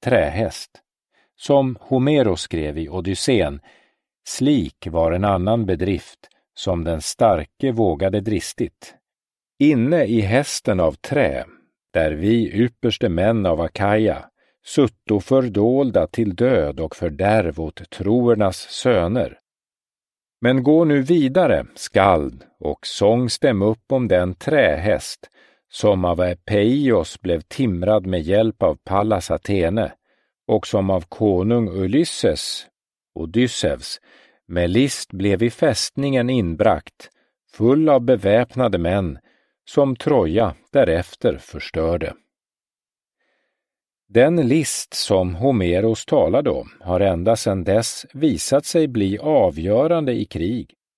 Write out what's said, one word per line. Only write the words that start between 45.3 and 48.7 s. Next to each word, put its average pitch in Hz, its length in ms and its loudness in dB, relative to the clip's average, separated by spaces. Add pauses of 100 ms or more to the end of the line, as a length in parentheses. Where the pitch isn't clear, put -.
Homeros 107 720 0
talade 113 440 2
om 69 200 -6 (100)
har 90 200 -2
ända 98 360 2
sedan 98 280 -4
dess 107 480 -2
visat 135 520 0
sig 160 240 0